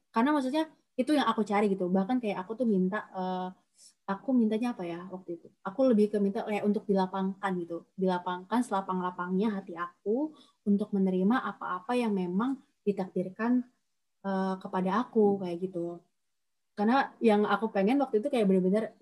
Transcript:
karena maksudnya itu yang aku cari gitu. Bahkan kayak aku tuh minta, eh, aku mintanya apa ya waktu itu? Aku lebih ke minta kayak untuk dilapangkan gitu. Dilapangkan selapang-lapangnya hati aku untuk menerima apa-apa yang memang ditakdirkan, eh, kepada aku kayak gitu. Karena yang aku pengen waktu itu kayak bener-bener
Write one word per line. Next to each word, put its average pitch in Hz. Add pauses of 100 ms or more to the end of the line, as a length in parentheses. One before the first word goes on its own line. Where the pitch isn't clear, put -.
(120)
karena 247
maksudnya 294 (320)
itu 262
yang 269
aku 220
cari 208
gitu. 185
Bahkan 196
kayak 185
aku 220
tuh 254
minta, 185
eh, 185 (560)
aku 196
mintanya 226
apa 180
ya 170 (100)
waktu 180
itu? - (160)
Aku 262
lebih 208
ke 214
minta 196
kayak 208
untuk 208
dilapangkan 190
gitu. 170
Dilapangkan 185
selapang-lapangnya 190
hati 185
aku 220 (380)
untuk 202
menerima 190 (200)
apa-apa 180
yang 226
memang 190 (260)
ditakdirkan, 190 (600)
eh, 190
kepada 190
aku 202
kayak 170
gitu. 170 (800)
Karena 233 (120)
yang 208
aku 202
pengen 208
waktu 226
itu 285
kayak 226
bener-bener 190